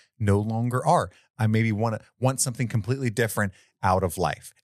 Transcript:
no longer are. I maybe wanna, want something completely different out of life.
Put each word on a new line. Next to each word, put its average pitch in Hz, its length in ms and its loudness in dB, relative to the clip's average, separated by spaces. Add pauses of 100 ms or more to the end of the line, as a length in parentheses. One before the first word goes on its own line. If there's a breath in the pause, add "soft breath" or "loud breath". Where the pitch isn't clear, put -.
(200 soft breath)
no 101 200 2
longer 113 460 -2
are. 139 260 2 (260 soft breath)
I 110 100 2
maybe 110 240 2
wanna, 110 300 -2 (180)
want 127 200 0
something 123 280 -2
completely 120 420 -2
different 107 420 0 (320 soft breath)
out 95 200 4
of 85 140 -2
life. - 360 -4 (100)